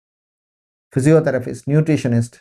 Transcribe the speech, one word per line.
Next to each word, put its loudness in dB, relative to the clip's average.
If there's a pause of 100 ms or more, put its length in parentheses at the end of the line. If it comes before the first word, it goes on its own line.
(920)
பிசியோதெரபிஸ்ட், 0
நியூட்ரிஷனிஸ்ட், 0